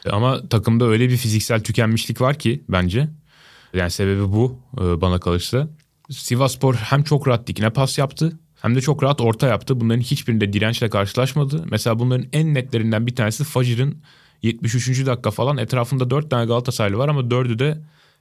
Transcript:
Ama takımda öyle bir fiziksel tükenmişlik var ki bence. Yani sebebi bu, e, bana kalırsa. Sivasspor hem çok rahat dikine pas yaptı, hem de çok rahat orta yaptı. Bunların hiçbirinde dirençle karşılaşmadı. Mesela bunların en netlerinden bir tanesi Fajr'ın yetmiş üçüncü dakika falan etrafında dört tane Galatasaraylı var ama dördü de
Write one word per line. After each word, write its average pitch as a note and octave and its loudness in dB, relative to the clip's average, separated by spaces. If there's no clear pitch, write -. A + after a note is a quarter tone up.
Ama A#2+ 0
takımda A#2 2
öyle A#2 4
bir B2+ 2
fiziksel A2 0
tükenmişlik A2+ 0
var C3+ 0
ki A#2 -2
bence. F#2 2
Yani F2+ 0
sebebi G2 0
bu, A2 0
e, F2 0
bana F2+ 2
kalırsa. F2+ -2
Sivasspor C3 0
hem C#3 0
çok D3 0
rahat A#2 0
dikine G#2+ 0
pas C3+ 0
yaptı, D#3 -2
hem A2+ 0
de C3 2
çok C#3 0
rahat C#3 2
orta A#2 2
yaptı. A#2+ 0
Bunların A#2 2
hiçbirinde A2+ 0
dirençle A2 0
karşılaşmadı. C3+ -2
Mesela A2+ 0
bunların B2 0
en D#3 2
netlerinden A2+ 0
bir B2 -2
tanesi A2 -2
Fajr'ın B2+ 0
yetmiş A2+ -2
üçüncü B2+ 0
dakika A#2 0
falan B2+ -2
etrafında B2 -2
dört D3 -2
tane A#2 0
Galatasaraylı A#2 0
var C#3 0
ama C3+ 0
dördü A#2+ 0
de D3+ 0